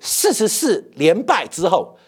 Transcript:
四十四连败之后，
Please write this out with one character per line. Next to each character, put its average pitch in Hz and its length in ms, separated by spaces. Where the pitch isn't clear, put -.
四 - 320
十 214 160
四 - 460
连 160 300
败 156 240
之 170 200
后， 170 260